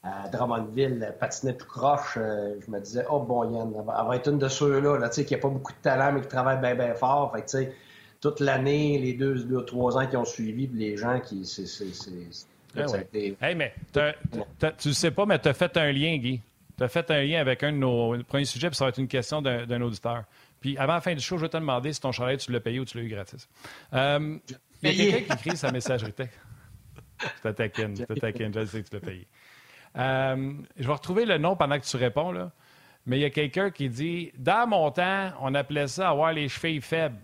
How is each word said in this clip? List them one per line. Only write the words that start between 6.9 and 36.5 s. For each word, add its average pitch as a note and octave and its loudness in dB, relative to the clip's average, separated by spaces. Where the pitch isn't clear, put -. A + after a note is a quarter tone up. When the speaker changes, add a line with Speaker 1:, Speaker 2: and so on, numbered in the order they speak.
Speaker 1:
fort. » C#3 2
Fait A2 -4
que, - -12
tu C3+ -2
sais, C3+ -2
toute D3 0
l'année, C#3+ 4
les B2+ 0
deux, C3 0
deux, B2 -2
trois B2 2
ans C3 2
qui B2+ 0
ont A2+ 2
suivi, A2+ -4
puis A#2+ -6
les G#2 -2
gens A#2+ 0
qui, F#2+ -8
c'est, F#2+ -10
c'est, F#2 -10
c'est, - -14
c'est, - -18
Speaker 2:
Eh D3 -2
Speaker 1:
ça A2+ -2
a - -2
Speaker 2:
oui. F#2+ -4
Speaker 1:
été G2+ -4
Speaker 2:
Hey, E3 0
mais C#3 -4
t'as, D3 2
t'as, D#3 2
tu - -2
le C#3 2
sais E3 2
pas, G3 2
mais F3+ 4
t'as C#3+ 4
fait F3 0
un D3+ 4
lien, D3+ 2
Guy. B2 -2
T'as B2+ 2
fait E3 0
un D3 4
lien D#3+ 2
avec C3 2
un D3 2
de D3 0
nos A#2+ 2
premiers C#3+ 0
sujets, C#3+ -2
puis C#3 -4
ça C3+ 2
va C3 4
être B2+ -4
une C3 0
question C3+ 0
d'un, A#2+ 0
d'un A#2+ 0
auditeur. A#2 -4
Puis C3+ -4
avant C#3 2
la E3+ 2
fin F3+ 0
du C#3 -4
show, F#3 -4
je D#3 0
vais D#3+ -2
te E3 -2
demander C#3+ 0
si - -8
ton C3 -2
chandail, B2 0
tu - -6
l'as A#2+ 0
payé A#2 -2
ou C3 -4
tu - -12
l'as A#2 -6
eu A2+ -8
gratis. G2+ -12
Euh, D3 2
il - -16
y B2+ -12
a - -20
Speaker 1:
Payé. F#3+ 6
Speaker 2:
quelqu'un G#3+ 2
qui - -6
écrit F#3+ 0
sa C3+ 0
messagerie A#2 -2
texte. B2+ -10
Je - -6
te G#2 -2
taquine, G#2+ -2
je A#2+ -6
te A2+ -6
taquine, A2 -2
je A2 -2
sais G#2 -8
que - -16
tu G#2+ -12
l'as F#2+ -8
payé. F#2 -12
Euh, C3 0
je C3 -4
vais D3 2
retrouver F3+ 0
le F#3 2
nom E3+ 2
pendant D3 2
que - -10
tu - -4
réponds, C#3 0
là. F3+ -6
Mais B2+ 0
il C#3+ 2
y D3 4
a C#3 2
quelqu'un D#3+ 0
qui C3+ -4
dit, « E3 -4
Dans G3 2
mon E3+ 4
temps, F#3+ 0
on C3+ 0
appelait C#3+ 0
ça F3+ 0
avoir D#3 4
les D3 0
chevilles D#3 -2